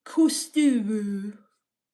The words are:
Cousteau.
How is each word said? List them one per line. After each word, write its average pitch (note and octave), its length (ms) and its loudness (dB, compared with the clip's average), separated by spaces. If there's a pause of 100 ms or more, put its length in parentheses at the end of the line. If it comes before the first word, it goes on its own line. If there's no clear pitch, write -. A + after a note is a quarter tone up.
Cousteau. G#3+ 1300 0 (580)